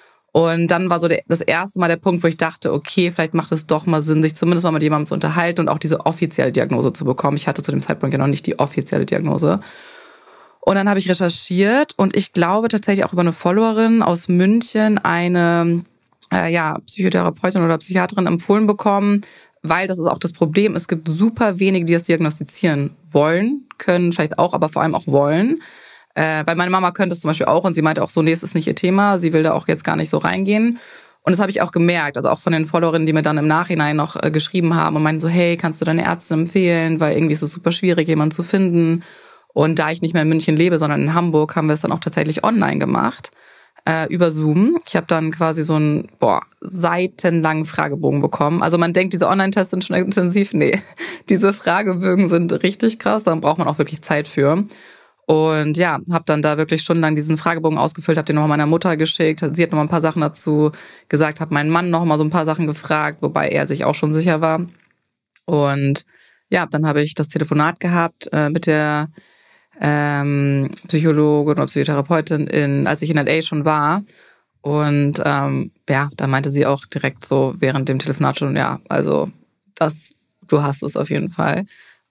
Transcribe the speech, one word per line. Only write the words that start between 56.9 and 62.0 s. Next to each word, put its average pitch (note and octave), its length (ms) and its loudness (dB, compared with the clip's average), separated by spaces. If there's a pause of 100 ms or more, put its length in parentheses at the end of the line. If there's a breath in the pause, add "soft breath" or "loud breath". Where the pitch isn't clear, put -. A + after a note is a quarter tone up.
diesen D3+ 220 0
Fragebogen D#3+ 420 0
ausgefüllt, D#3 400 0
hab D#3 80 -4
den D3+ 80 0
nochmal D3+ 140 2
meiner D3 180 2
Mutter E3 300 0
geschickt, D#3 440 0 (120)
sie E3+ 100 0
hat E3 80 0
nochmal D3+ 160 0
ein D3+ 40 -4
paar E3+ 100 0
Sachen D#3+ 220 0
dazu D3+ 500 0 (360 loud breath)
gesagt, D3+ 320 0
hab D#3+ 120 -6
meinen D3 180 0
Mann F3 200 0
nochmal E3 280 2